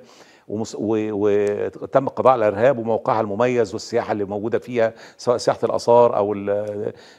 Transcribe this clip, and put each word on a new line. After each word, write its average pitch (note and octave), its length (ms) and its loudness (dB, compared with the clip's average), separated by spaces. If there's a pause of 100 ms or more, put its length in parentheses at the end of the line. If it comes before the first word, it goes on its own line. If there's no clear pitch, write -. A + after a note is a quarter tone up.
(480)
ومس-، G#2+ 300 -8
و-، G#2+ 340 -2
وتم G#2 920 0
القضاء A#2+ 260 4
على A2 160 2
الارهاب A#2 300 2
وموقعها A2+ 420 -2
المميز A2 520 0
والسياحه A2 400 -4
اللي G#2 120 -2
موجوده G#2 340 -4
فيها، A2+ 340 -2 (240)
سواء B2 200 0
سياحه B2 280 0
الاثار A#2+ 520 4
او G#2 160 0
ال-، G#2 600 -4 (260)